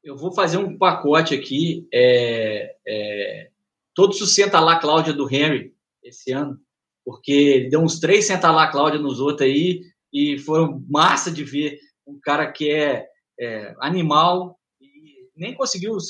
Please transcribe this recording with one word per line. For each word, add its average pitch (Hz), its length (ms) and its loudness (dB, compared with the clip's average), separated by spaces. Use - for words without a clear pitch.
Eu 135 120 -14
vou 165 200 -8
fazer 175 220 0
um 196 200 -4
pacote 160 560 2
aqui, 165 580 -4
é, 117 840 2
é, 104 640 -8
todos 190 260 4
os 196 140 0
senta 196 240 4
lá, 160 180 4
Cláudia, 156 360 2
do 135 200 -2
Henry, 147 400 0
esse 123 300 -10
ano, 143 260 -6
porque - 280 -10
ele 139 380 4
deu 151 100 2
uns 165 200 2
três 202 280 4
senta 175 240 2
lá, 156 180 4
Cláudia, 147 300 0
nos 135 200 -4
outros 143 300 0
aí, 175 320 0
e 143 240 0
foram 151 500 -2
massa 151 420 0
de 147 140 -8
ver 143 340 -6
um 143 160 -20
cara 147 260 -2
que 151 220 -4
é, 147 340 -2
é 113 440 -10
animal, 175 760 0
e 269 560 -20
nem 196 180 -12
conseguiu 220 440 -4